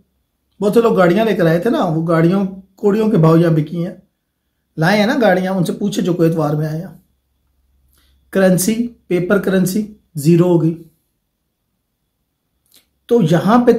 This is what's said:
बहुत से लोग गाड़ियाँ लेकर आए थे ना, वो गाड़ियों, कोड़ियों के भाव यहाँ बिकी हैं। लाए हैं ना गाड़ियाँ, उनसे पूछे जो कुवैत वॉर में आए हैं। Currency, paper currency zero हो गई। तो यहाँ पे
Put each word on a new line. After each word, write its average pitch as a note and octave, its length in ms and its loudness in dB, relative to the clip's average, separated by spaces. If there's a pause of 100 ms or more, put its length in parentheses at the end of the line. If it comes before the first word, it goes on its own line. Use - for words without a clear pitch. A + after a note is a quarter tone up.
(600)
बहुत F#3 140 0
से A#3 60 4
लोग A3 160 2
गाड़ियाँ F#3 300 2
लेकर F#3+ 200 0
आए E3 140 2
थे A#3 100 -2
ना, C#4+ 140 0
वो D#3+ 200 -2
गाड़ियों, E3+ 420 0 (300)
कोड़ियों G#3+ 340 0
के A3 60 0
भाव D#3+ 200 4
यहाँ E3 180 2
बिकी D#3 280 -4
हैं। F#3 180 -12 (760)
लाए F3+ 220 0
हैं G3+ 80 0
ना C4+ 100 -2
गाड़ियाँ, F#3 380 0
उनसे F#3+ 180 -2
पूछे G#3 300 -6
जो F3 120 -2
कुवैत E3 200 0
वॉर D3+ 220 -4
में D#3 100 -4
आए D#3 120 -8
हैं। F#3 160 -14 (1400)
Currency, F#3+ 420 0 (340)
paper F3+ 300 0
currency F#3+ 500 -2 (280)
zero E3+ 320 2
हो E3+ 100 2
गई। D#3+ 180 -2 (2250)
तो A#3+ 140 2
यहाँ F3 360 2
पे A#3+ 200 4